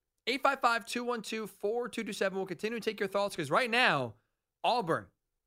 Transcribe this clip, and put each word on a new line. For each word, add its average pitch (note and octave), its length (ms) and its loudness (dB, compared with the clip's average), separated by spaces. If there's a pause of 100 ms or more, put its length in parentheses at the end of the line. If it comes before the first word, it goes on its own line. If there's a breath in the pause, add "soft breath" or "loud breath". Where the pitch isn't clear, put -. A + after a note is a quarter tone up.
(280)
Eight C4 160 0
five C4+ 180 2
five, A#3 240 4
two A#3+ 180 -4
one A#3+ 180 -4
two, A3 260 -6
four A#3 420 -4
two A3+ 140 -6
two G#3 100 -6
seven. G3 240 0
We'll F#3+ 100 -2
continue G#3+ 320 -6
to G3+ 100 -8
take G#3 100 -4
your G3 100 0
thoughts G3+ 260 0
'cause C#3+ 160 -4
right A#3 180 4
now, F3+ 440 4 (500)
Auburn E3 440 0 (400)